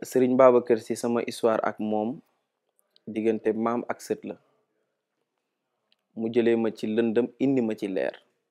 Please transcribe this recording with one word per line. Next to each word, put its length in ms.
Serigne 360
Babacar 420
Sy, 160
sama 300
histoire 380
ak 160
moom, 400
diggante 460
maam 360
ak 120
sët 240
la. 120
Mu 180
jëlee 240
ma 140
ci 160
lëndëm, 400
indi 220
ma 140
ci 120
leer. 300